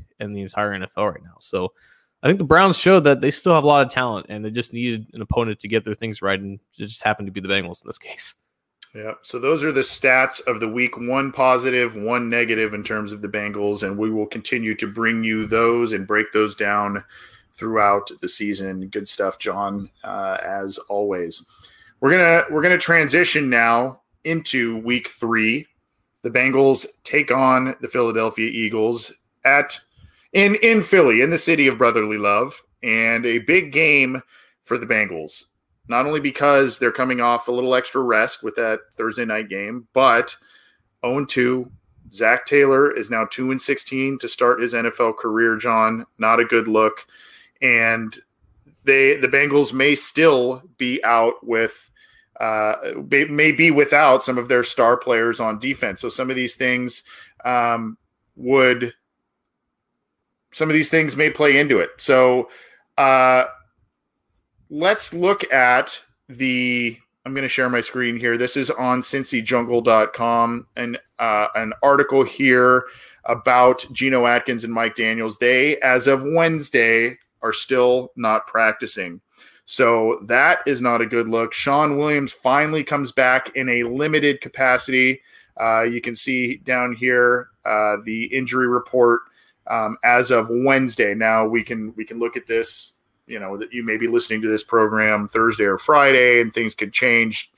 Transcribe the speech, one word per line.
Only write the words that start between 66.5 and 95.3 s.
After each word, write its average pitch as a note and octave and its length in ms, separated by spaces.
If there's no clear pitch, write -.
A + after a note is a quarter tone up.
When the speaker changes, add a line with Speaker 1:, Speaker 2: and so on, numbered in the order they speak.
Speaker 2:
I'm C3+ 100
gonna C3+ 120
share B2+ 220
my B2 120
screen A#2+ 380
here. A#2 180
This B2 200
is C3 140
on B2+ 320
cincy C3 420
jungle A#2+ 360
dot A2 340
com, A#2 600
and, A#2+ 240
uh, G#2+ 340
an A2 180
article C#3 420
here B2+ 600
about B2 640
Geno B2+ 340
Atkins A#2+ 380
and A#2 80
Mike A2+ 240
Daniels. A2 420
They, B2+ 420
as B2+ 280
of C3+ 160
Wednesday, C#3 920
are A2+ 100
still B2 640
not A2 300
practicing. G#2+ 720
So A#2 580
that C3+ 420
is C3+ 140
not A#2+ 220
a A2+ 40
good A#2 220
look. A2+ 240
Sean C#3+ 460
Williams C#3+ 340
finally D3+ 500
comes C#3 300
back B2+ 420
in C3 140
a A#2+ 160
limited C#3+ 560
capacity. B2+ 800
Uh, A2+ 220
you A#2+ 180
can A#2+ 140
see B2+ 440
down B2 380
here, B2 520
uh, G#2+ 380
the A2+ 240
injury B2+ 400
report, A#2+ 540
um, A2+ 360
as B2 280
of A#2 200
Wednesday. B2 640
Now A2 320
we A2+ 160
can, A2 340
we A2 100
can A2+ 120
look A#2+ 180
at B2 100
this, - 480
you A2+ 120
know, G2 180
that A2+ 160
you A#2+ 100
may A2 140
be A#2 100
listening A#2 360
to A2 60
this G#2+ 140
program G#2+ 680
Thursday A2+ 360